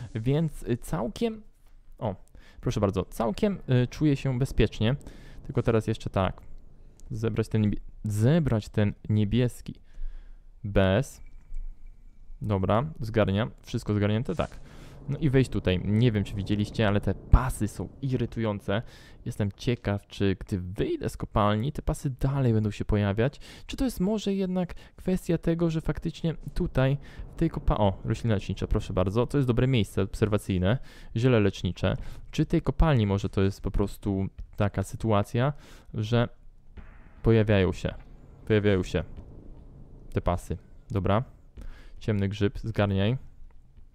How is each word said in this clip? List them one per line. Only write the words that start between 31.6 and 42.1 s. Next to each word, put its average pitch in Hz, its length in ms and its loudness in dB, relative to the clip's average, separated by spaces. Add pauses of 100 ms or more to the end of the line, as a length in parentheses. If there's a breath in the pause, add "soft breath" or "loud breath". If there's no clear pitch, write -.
Czy 156 160 0
tej 165 160 2
kopalni 135 440 4
może 98 220 2
to - 140 2
jest 98 180 2
po 101 100 -4
prostu 98 560 0 (300)
taka 101 260 0
sytuacja, 113 720 0 (420 loud breath)
że 117 340 2 (920)
pojawiają 104 500 6
się, - 220 -6 (520)
pojawiają 101 360 4
się 82 220 -2 (1080)
te - 80 0
pasy. 87 380 -2 (320)
Dobra. 101 340 2 (720 loud breath)
Ciemny 98 300 0